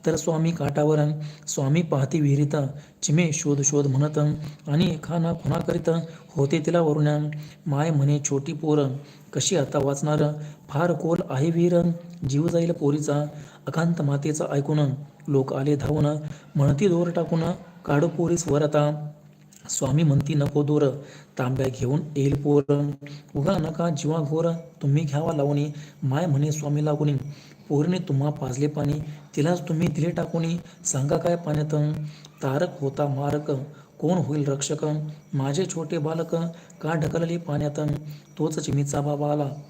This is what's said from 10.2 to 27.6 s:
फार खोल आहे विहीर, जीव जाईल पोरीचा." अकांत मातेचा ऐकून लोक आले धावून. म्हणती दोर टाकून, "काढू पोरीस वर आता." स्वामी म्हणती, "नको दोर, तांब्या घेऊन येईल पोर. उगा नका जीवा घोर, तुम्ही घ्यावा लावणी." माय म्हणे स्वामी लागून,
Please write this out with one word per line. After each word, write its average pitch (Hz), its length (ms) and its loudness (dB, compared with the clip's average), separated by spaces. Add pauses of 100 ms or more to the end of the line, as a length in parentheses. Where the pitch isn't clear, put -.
फार 165 240 2
खोल 165 240 0 (120)
आहे 139 220 2
विहीर, 170 260 4 (520)
जीव 147 180 2
जाईल 170 240 2
पोरीचा." 147 540 0 (420)
अकांत 165 340 0
मातेचा 143 500 0
ऐकून 147 280 2 (480)
लोक 135 260 2
आले 139 220 2
धावून. 151 300 0 (500)
म्हणती 139 320 4
दोर 170 220 4
टाकून, 165 340 0 (420)
"काढू 147 220 4
पोरीस 170 400 0
वर 147 160 4
आता." 147 480 2 (580)
स्वामी 143 340 2
म्हणती, 143 300 4
"नको 147 300 2
दोर, 147 260 4 (500)
तांब्या 131 280 0
घेऊन 127 320 -2 (180)
येईल 139 240 2
पोर. 143 220 4 (720)
उगा 160 220 2
नका 160 320 -2
जीवा 151 280 -2 (120)
घोर, 165 220 0
तुम्ही 160 520 -2
घ्यावा 151 300 -2
लावणी." 147 340 0 (360)
माय 143 220 0
म्हणे 147 260 2
स्वामी 147 340 -2
लागून, 147 320 0 (520)